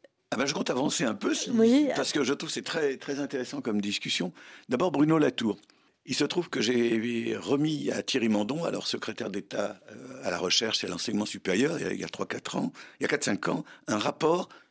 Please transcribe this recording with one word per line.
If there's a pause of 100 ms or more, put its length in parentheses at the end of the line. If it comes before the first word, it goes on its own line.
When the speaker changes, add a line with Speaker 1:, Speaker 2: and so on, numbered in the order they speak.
(320)
Speaker 1:
Ah
ben,
je
compte
avancer
un
peu,
si,
Speaker 2:
Oui.
Speaker 1:
parce
que
je
trouve
que
c'est
très,
très
intéressant
comme
discussion. (340)
D'abord,
Bruno
Latour. (480)
Il
se
trouve
que
j'ai
remis
à
Thierry
Mandon,
alors
secrétaire
d'État, (140)
euh,
à
la
recherche
et
à
l'enseignement
supérieur,
il
y
a,
il
y
a
trois,
quatre
ans, (260)
il
y
a
quatre,
cinq
ans, (220)
un
rapport (220)